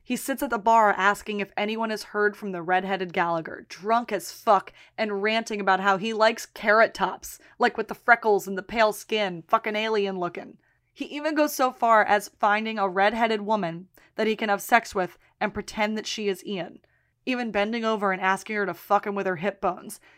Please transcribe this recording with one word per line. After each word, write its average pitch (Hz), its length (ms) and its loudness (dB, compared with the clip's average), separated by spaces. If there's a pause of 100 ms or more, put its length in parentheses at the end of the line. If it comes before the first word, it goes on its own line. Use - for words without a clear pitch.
He 247 140 -4
sits - 260 -4
at 277 80 -4
the 233 80 -2
bar 214 380 6
asking 202 440 0
if 196 160 -6
anyone 220 340 -4
has 214 140 -6
heard 208 300 0
from 202 180 -10
the 175 100 -8
redheaded 185 500 -2
Gallagher, 170 560 -4
drunk 226 440 -2
as 190 200 -6
fuck - 400 2 (240)
and 208 260 -4
ranting 220 380 -2
about 190 200 2
how 196 180 2
he 220 160 -4
likes 220 320 2
carrot - 480 4
tops, - 440 -6 (200)
like, 240 180 2
with 220 120 -6
the 226 60 -8
freckles 226 520 4
and 196 100 -6
the 185 60 -8
pale 214 320 2
skin, 190 520 -4
fucking 220 300 0
alien 208 420 -2
looking. 175 380 -8 (420)
He 277 60 -8
even 294 320 -4
goes 302 180 2
so 262 160 0
far 226 340 4
as 202 360 0
finding 220 360 0
a 196 120 0
redheaded 214 540 2
woman 190 440 -2 (300)
that 220 100 0
he 220 80 2
can 220 140 -4
have 202 120 0
sex - 360 2
with 180 200 -2 (240)
and 208 140 -4
pretend 214 420 -4
that 214 120 -8
she 208 180 -6
is 190 180 -4
Ian, 185 360 -8 (440)
even 247 280 -4
bending 220 320 -2
over 214 260 0
and 185 100 -4
asking 190 360 -2
her 202 100 0
to 170 80 -6
fuck 202 320 0
him 202 80 -4
with 196 100 -4
her 185 120 0
hip 190 240 -4
bones. 190 400 -6 (180)